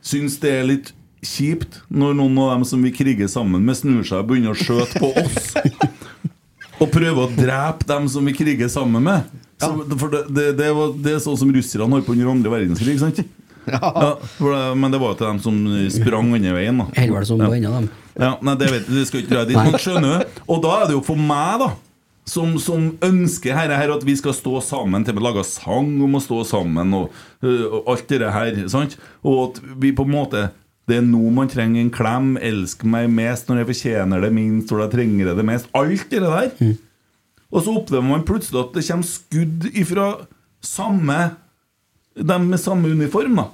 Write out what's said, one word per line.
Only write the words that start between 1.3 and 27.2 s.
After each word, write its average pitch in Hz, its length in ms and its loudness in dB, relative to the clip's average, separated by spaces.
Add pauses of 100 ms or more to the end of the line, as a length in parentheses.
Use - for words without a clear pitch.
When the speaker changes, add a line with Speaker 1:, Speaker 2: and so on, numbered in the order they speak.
Speaker 1:
når 143 240 2
noen 135 240 4
av 135 140 4
dem 123 100 2
som 127 160 0
vi 127 100 4
kriger 120 380 0
sammen 98 340 0
med, 127 140 2
snur 131 260 2
seg 92 200 -2
og 113 80 0
begynner 113 240 2
å - 20 -8
skjøte 120 400 0
på 135 160 0
oss. - 400 -2 (560)
<laughs> - 720 -8
Og 156 100 2
prøver 165 320 2
å 123 80 -2
drepe 131 560 0
dem 143 240 0
som 139 160 0
vi 143 80 0
kriger 139 320 0
sammen 123 380 2
med. 180 240 2 (260)
Så, 156 160 -2
Speaker 2:
Ja. 151 240 -4
Speaker 1:
for 143 160 -2
det, 147 140 -2 (100)
det, 147 80 2 (140)
det 147 80 2 (100)
var, 151 160 0
det 147 240 -2
er 151 80 -2
sånn 147 160 -2
som 135 160 4
russerne 117 320 0
holdt 135 160 2
på 117 80 -2
under 123 220 2
andre 117 180 2
verdenskrig, 113 480 0
sant? 156 220 0 (420)
Speaker 2:
Ja. - 160 -4
Speaker 1:
Ja, 156 300 0 (260)
for 143 160 0
det, 139 140 0 (100)
men 135 160 2
det 135 80 0
var 117 140 0
jo 87 80 -8
til 110 80 -2
dem 104 100 -2
som 107 220 0 (340)
sprang 117 400 2
andre 98 180 2
veien, 110 300 0
da. 95 60 -6 (100)
Speaker 3:
Eller 117 160 4
var 98 80 -2
det 101 80 -4
sånn 113 140 2
Speaker 1:
Ja. - 20 4
Speaker 3:
på 110 80 2
enda 110 220 0
dem? 113 100 -2 (320)
Speaker 1:
Ja, 127 140 2 (100)
nei, 139 160 0
det 135 140 2
vet 113 100 -2
jeg, 123 140 -2
det 135 100 2
skal 131 160 -4
ikke - 80 -2
dra 120 160 2
dit. 123 80 2
Speaker 3:
Nei. - 160 4
Speaker 1:
Men 170 80 2
skjønner 185 400 0
du? - 220 -8 (100)
Og 165 100 0
da 160 200 2
er 202 100 2
det 143 60 2
jo 131 100 -2
for 156 240 0
meg, 175 320 0
da, 233 60 0 (560)
som, 165 320 -2
som 160 340 -2 (100)
ønsker 180 520 2
her, 156 160 0
her 147 240 0
at 147 100 -4
vi 139 120 2
skal 139 180 -2
stå 131 280 -4
sammen, 110 440 -2
til 113 80 -2
og 101 80 -2
med 117 60 0
lage 101 180 0
sang 135 460 -2 (100)
om 139 160 2
å 135 40 0
stå 120 240 -4
sammen, 90 480 0
og, 90 180 -2 (320)